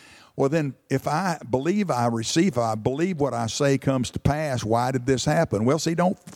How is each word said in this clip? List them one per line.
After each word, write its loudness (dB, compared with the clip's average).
Well, 2
then, 0
if -2
I -2
believe 0
I 2
receive, 0
I 0
believe -2
what 0
I -2
say 2
comes 0
to -6
pass, 0
why 0
did -2
this 0
happen? 2
Well, 4
see, -2
don't 2